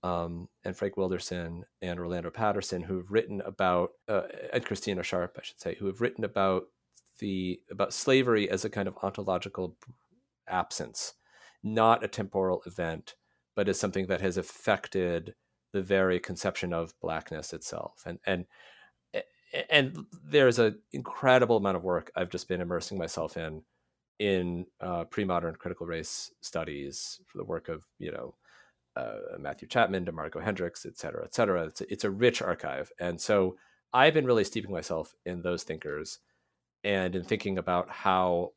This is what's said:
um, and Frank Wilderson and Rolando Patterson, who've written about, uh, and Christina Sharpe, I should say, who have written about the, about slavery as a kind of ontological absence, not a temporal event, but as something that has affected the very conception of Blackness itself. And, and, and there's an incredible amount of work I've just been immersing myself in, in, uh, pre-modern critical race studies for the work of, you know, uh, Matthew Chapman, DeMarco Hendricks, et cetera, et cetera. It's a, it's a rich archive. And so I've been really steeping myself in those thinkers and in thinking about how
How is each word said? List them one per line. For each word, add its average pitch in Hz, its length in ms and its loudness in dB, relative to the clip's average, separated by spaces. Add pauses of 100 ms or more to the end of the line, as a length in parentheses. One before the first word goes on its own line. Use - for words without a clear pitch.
um, 87 460 -2 (160)
and 95 120 -4
Frank 101 200 -2
Wilderson 87 680 -4 (180)
and 90 180 -4
Rolando 87 300 -4
Patterson, 101 520 0
who've 92 280 -4
written 104 320 2
about, 90 480 2 (180)
uh, 98 140 2 (300)
and 120 120 0
Christina 95 380 -2
Sharpe, 87 360 -2
I - 40 -16
should - 180 -16
say, - 160 -6
who 101 100 -4
have 98 140 -4
written 117 240 0
about 95 400 2 (540)
the, 95 420 -4 (100)
about - 220 0
slavery 123 560 4
as 95 160 0
a 104 60 -2
kind 98 180 -2
of - 140 -8
ontological 95 760 -4 (720)
absence, - 680 -4 (480)
not 110 420 6
a 101 40 -2
temporal 95 560 0
event, 82 500 -6 (400)
but 101 140 2
as 95 100 2
something 95 280 0
that 92 160 0
has 92 160 2
affected 87 960 -2 (380)
the 98 100 0
very 92 360 4
conception 90 540 -4
of 82 280 -4
Blackness 80 520 -6
itself. - 540 -10
And, 87 180 -10
and, 92 220 0 (1200)
and 147 380 2 (180)
there's 139 340 6
an 110 200 4 (140)
incredible 123 680 4
amount 98 180 2
of 87 80 -4
work 87 320 0
I've 90 140 -2
just - 180 -6
been 90 140 -2
immersing 87 340 -4
myself 80 400 -4
in, 80 280 -8 (540)
in, 90 460 0 (160)
uh, 87 240 -4
pre-modern 85 520 0
critical 87 300 -8
race 82 540 -6
studies 71 840 -6
for - 100 -18
the 92 80 -8
work 85 240 -6
of, 80 160 -8 (140)
you - 140 -8
know, - 220 -10 (640)
uh, 53 420 -8
Matthew 71 300 -10
Chapman, 95 360 2
DeMarco 80 380 -6
Hendricks, 90 420 -4
et - 140 -12
cetera, - 260 -8
et - 100 -14
cetera. 92 320 2
It's - 140 -12
a, - 120 -6
it's 101 120 -6
a 104 60 2
rich 117 320 4
archive. 71 560 -4
And 87 220 -2
so 95 360 4 (360)
I've 143 220 8
been 147 120 4
really 113 180 6
steeping 101 280 -4
myself 80 420 -4 (100)
in 87 180 -6
those 87 200 -2
thinkers 76 560 -8 (640)
and 95 320 0
in 90 100 -2
thinking 101 320 0
about 90 320 0
how 92 680 2